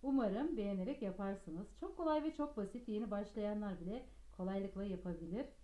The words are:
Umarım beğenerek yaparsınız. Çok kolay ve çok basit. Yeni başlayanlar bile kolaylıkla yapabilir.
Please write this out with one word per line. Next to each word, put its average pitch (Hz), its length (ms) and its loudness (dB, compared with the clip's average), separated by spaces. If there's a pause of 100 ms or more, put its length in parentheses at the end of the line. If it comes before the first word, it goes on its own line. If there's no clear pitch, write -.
Umarım 262 540 4
beğenerek 202 440 2
yaparsınız. 196 680 -2 (120)
Çok 349 180 -4
kolay 302 260 4
ve 311 100 0
çok 294 240 0
basit. 208 300 -2
Yeni 214 240 0
başlayanlar 208 680 0
bile 208 260 -4 (320)
kolaylıkla 190 460 0
yapabilir. 180 640 -2 (180)